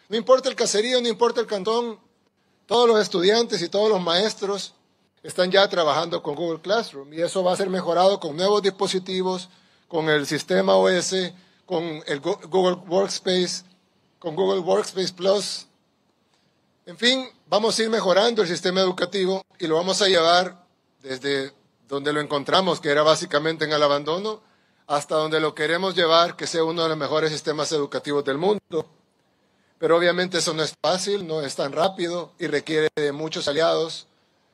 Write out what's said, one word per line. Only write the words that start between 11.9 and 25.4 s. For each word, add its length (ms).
el 140
Go-, 300
Google 260
Workspace, 720
con 160
Google 240
Workspace 540
Plus. 540
En 120
fin, 320
vamos 320
a 40
ir 60
mejorando 520
el 60
sistema 340
educativo 640
y 100
lo 80
vamos 260
a 80
llevar 560
desde 520
donde 240
lo 80
encontramos, 640
que 80
era 140
básicamente 600
en 80
el 100
abandono, 600
hasta 280
donde 240
lo 160